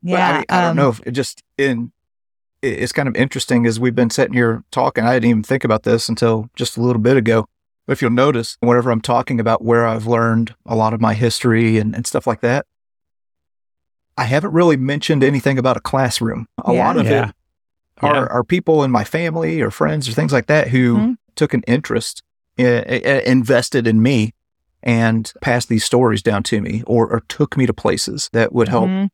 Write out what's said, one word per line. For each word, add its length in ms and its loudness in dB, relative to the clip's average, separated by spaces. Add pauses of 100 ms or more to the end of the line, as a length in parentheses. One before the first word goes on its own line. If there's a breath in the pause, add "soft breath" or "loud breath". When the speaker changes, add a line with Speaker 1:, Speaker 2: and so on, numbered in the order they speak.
Speaker 1:
Yeah, 440 0
Speaker 2:
But 80 -2
I, 40 2
I 40 2
don't 80 0
Speaker 1:
um, 60 -2
Speaker 2:
know 120 2
if 160 -4
it 60 -6
just 320 -6 (160)
in, 340 -2 (720)
it, 180 -2
it's 120 -4
kind 140 -2
of 100 -4
interesting 500 0
as 120 0
we've 160 0
been 140 2
sitting 240 0
here 380 0
talking. 340 -2
I 100 2
didn't 140 2
even 140 2
think 220 -2
about 180 0
this 260 0
until 480 -2
just 220 -6
a 20 -4
little 220 0
bit 160 4
ago. 280 0 (400)
But 60 -2
if 100 -4
you'll 100 0
notice, 480 0
whenever 300 2
I'm 120 0
talking 380 0
about 220 0
where 240 2
I've 200 -2
learned 480 0 (100)
a 100 -4
lot 200 0
of 80 -4
my 100 2
history 680 2
and, 160 -2
and 120 -8
stuff 200 -4
like 140 -4
that, 240 0 (1500)
I 80 -4
haven't 280 -2
really 240 4
mentioned 480 0
anything 340 0
about 180 0
a 40 -8
classroom. 640 -4 (180)
A 80 0
Speaker 1:
Yeah. 140 2
Speaker 2:
lot 120 0
of 80 2
Speaker 3:
Yeah. 240 0
Speaker 2:
it 40 -20 (640)
are, 160 0
Speaker 3:
Yeah. 120 0
Speaker 2:
are 180 -2
people 400 2
in 60 0
my 140 0
family 560 -4
or 100 -2
friends 380 -2
or 40 -8
things 200 0
like 140 0
that 220 2
who 280 2
Speaker 1:
Mm-hmm. 160 2 (240)
Speaker 2:
took 180 0
an 120 -2
interest, 560 -2 (360)
i-, 60 2
i-, 640 0
invested 600 2
in 160 4
me 320 2 (480)
and 500 0 (100)
passed 260 -2
these 160 0
stories 380 2
down 220 0
to 160 -2
me 260 -6
or, 220 2
or 200 -2
took 280 -4
me 100 2
to 80 -2
places 580 -4
that 200 0
would 160 2
help 200 0
Speaker 1:
Mm-hmm. 260 -2